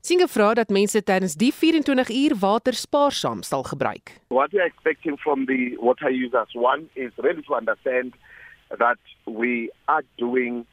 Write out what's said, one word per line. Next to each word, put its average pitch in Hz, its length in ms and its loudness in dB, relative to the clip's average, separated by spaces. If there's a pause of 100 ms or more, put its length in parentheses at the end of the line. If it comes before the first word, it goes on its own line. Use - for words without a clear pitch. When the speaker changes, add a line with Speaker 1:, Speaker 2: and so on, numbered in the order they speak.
Speaker 1:
Singe 359 240 4
vra 214 240 4
dat 226 160 0
mense 202 320 2
tydens 185 320 0
die 220 160 2
vierentwintig 294 640 2
uur 277 240 2
water 202 380 2
spaarsaam 151 680 0
sal 135 240 -4
gebruik. 123 640 -6
Speaker 2:
What 135 240 2
we 196 80 2
are 170 80 0
expecting 156 480 -4
from 135 300 -2
the 127 340 -2
water 127 280 2
users, 127 440 -2
one, 131 420 0
is 127 220 -8
really 156 240 -2
to 143 140 -4
understand 123 580 -4 (680)
that 120 200 2 (260)
we 117 440 -4 (200)
are 151 140 0 (140)
doing 120 560 -4